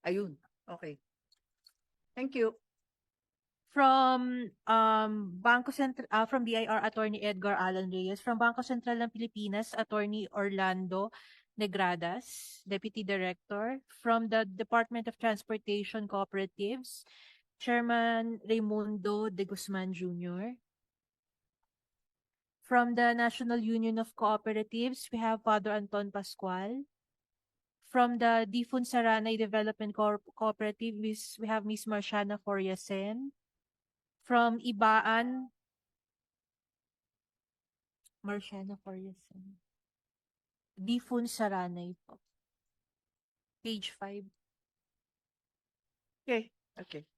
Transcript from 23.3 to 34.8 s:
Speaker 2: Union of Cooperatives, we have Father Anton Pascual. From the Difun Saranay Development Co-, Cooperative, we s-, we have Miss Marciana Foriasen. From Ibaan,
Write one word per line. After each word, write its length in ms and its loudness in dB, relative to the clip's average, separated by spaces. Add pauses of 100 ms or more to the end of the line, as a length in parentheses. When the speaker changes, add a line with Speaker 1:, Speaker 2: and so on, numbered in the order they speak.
Speaker 2:
Union 400 0
of 160 -4
Cooperatives, 960 -2
we 80 -4
have 240 0
Father 320 2
Anton 400 -4
Pascual. 720 -6 (1040)
From 320 4
the 240 6
Difun 400 -2
Saranay 500 2
Development 540 0
Co-, 320 2 (160)
Cooperative, 560 -2
we 160 -4
s-, 320 -10
we 80 -6
have 160 0
Miss 240 -6
Marciana 480 -2
Foriasen. 960 -4 (880)
From 400 4
Ibaan, 880 2 (2750)